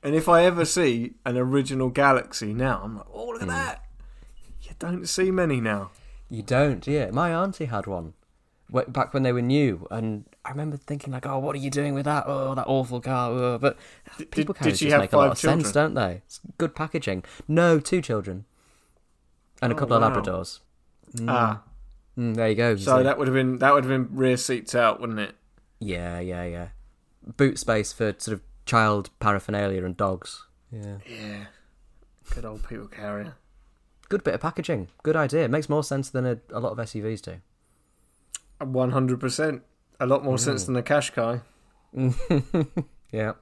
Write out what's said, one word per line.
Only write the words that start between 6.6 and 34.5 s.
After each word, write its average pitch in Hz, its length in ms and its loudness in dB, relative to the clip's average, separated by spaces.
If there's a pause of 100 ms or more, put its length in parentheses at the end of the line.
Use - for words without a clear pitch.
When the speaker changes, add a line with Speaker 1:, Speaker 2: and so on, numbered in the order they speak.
Speaker 2:
yeah. 139 240 0
My 165 220 0
auntie 180 320 -2
had 113 220 -4
one 85 260 -8 (580)
wh-, 127 180 0
back 127 240 -2
when 135 100 2
they 123 100 4
were 123 80 2
new, 123 500 2
and 110 320 -4 (220)
I - 60 -10
remember 147 260 -6
thinking, 143 340 -8
like, 131 140 -8
"Oh, 135 140 -2
what 143 160 -2
are 143 40 -6
you 135 120 -4
doing 143 240 0
with 143 100 -2
that? 147 220 0
Oh, 135 280 -2
that 127 120 -4
awful 127 340 0
car." 123 300 0
Oh, 123 260 0
but 131 200 2 (400)
Speaker 1:
D-, 160 80 -12
Speaker 2:
people 151 280 -2
Speaker 1:
did, - 60 -8
Speaker 2:
carriers 147 200 2
Speaker 1:
did - 0 -
she 151 60 0
Speaker 2:
just 147 80 6
Speaker 1:
have 143 80 8
Speaker 2:
make - 100 -2
a - 60 6
lot 143 60 8
Speaker 1:
five 139 80 6
Speaker 2:
of 117 80 -4
sense, 151 240 4 (100)
Speaker 1:
children? 151 220 2
Speaker 2:
don't - 0 -
they? 95 300 -2
It's - 140 -18 (180)
good 160 180 -2
packaging. 101 500 -4 (220)
No, 165 340 6
two 180 200 0
children. 101 440 -4 (1160)
And 120 120 2
a - 20 0
Speaker 1:
Oh, - 40 -6
Speaker 2:
couple 120 200 4
Speaker 1:
wow. 113 80 6
Speaker 2:
of 120 60 2 (100)
Labradors. 90 360 -6 (560)
Mm. 117 120 -6
Speaker 1:
Ah. 113 360 2 (520)
Speaker 2:
Mm, 117 200 -2
there 113 140 2
you 110 60 2
go. 117 140 2
You 107 80 2
Speaker 1:
So 98 220 4
Speaker 2:
see. 131 40 6
Speaker 1:
that 135 140 2
would 135 100 0
have 131 60 0
been, 127 240 2
that 135 160 6
would 139 100 6
have 127 60 -4
been 131 260 0
rear 127 220 4
seats 123 380 -4
out, 117 260 4
wouldn't 113 160 -6
it? 104 160 -6 (460)
Speaker 2:
Yeah, 87 400 -6
yeah, 90 240 -6
yeah. 87 240 -8 (680)
Boot 135 220 2
space 107 340 0
for 107 280 -2
sort 110 180 -6
of - 60 -14 (240)
child 107 420 2 (100)
paraphernalia 101 640 0
and 92 140 -6
dogs. - 480 -4 (260)
Yeah. 104 260 -10 (100)
Speaker 1:
Yeah. 107 380 -12 (880)
Good 117 100 -8
old 107 220 -8
people 110 180 -12
carrier. 104 520 -10 (680)
Speaker 2:
Good 196 160 -2
bit - 120 0
of - 60 -4
packaging. 151 480 -4 (120)